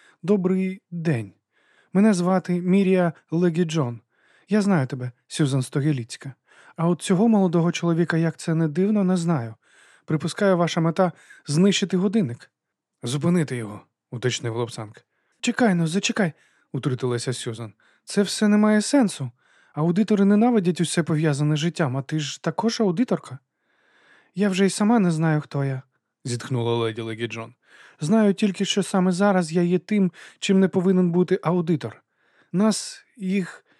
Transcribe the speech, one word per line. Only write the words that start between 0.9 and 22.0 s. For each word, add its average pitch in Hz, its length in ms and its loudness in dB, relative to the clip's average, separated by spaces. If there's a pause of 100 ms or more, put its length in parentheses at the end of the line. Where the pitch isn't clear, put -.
день. 156 420 -4 (600)
Мене 208 200 4
звати 180 480 -2
Мірія 185 520 2 (180)
Легі 170 320 2
Джон. 143 360 -4 (500)
Я 208 120 2
знаю 180 260 2
тебе, 123 240 -8 (160)
Сюзан 139 340 0
Стогеліцька. 135 720 -4 (440)
А 165 100 -2
от 175 140 0
цього 202 260 2
молодого 175 440 2
чоловіка, 170 460 0
як 165 200 0
це 165 180 -4
не 165 120 2
дивно, 190 360 0
не 185 140 2
знаю. 143 380 -2 (500)
Припускаю, 175 520 0
ваша 170 240 0
мета — 165 300 2 (360)
знищити 185 500 2
годинник". 190 540 -2 (520)
"Зупинити 139 520 0
його", — 104 260 -10 (300)
уточнив 120 440 -4
Лобсанг. 113 380 -8 (480)
"Чекай, 233 340 2
ну, 165 120 0
зачекай", — 185 460 -2 (380)
утрутилася 123 640 -4
Сюзан. 113 400 -12 (320)
"Це - 160 -2
все 208 260 0
не 208 100 4
має 214 240 4
сенсу. 190 500 0 (420)
Аудитори 190 520 2
ненавидять 208 560 2
усе 170 220 0
пов'язане 151 520 0
з 143 40 0
життям, 151 380 -2
а 135 40 -4